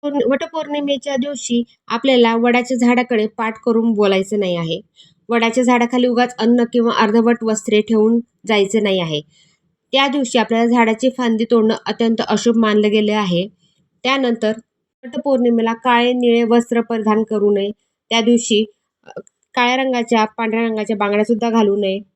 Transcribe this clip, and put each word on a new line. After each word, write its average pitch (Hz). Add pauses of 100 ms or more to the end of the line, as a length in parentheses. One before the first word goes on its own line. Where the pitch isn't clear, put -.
पौर्णि-, 285
वटपौर्णिमेच्या 285
दिवशी 247 (260)
आपल्याला 233
वडाच्या 240
झाडाकडे 240
पाठ 220 (120)
करून 226
बोलायचं 196
नाही 185
आहे. 170 (480)
वडाच्या 233
झाडाखाली 247
उगाच 247
अन्न 240
किंवा 233
अर्धवट 226
वस्त्रे 220
ठेवून 220 (260)
जायचं 208
नाही 190
आहे. 160 (720)
त्या 269
दिवशी 254
आपल्याला 226
झाडाची 233
फांदी 233
तोडणं 226 (120)
अत्यंत 226
अशुभ 220
मानलं 214
गेलं 214
आहे. 196 (380)
त्यानंतर 247 (520)
वटपौर्णिमेला 240
काळे 240
निळे 240
वस्त्र 233
परिधान 220
करू 208
नये. 202 (400)
त्या 233
दिवशी, 226 (400)
अ, - (440)
काळ्या 247
रंगाच्या, 240
पांढऱ्या 226
रंगाच्या 220
बांगड्या 208
सुद्धा 233
घालू 214
नये. 196 (180)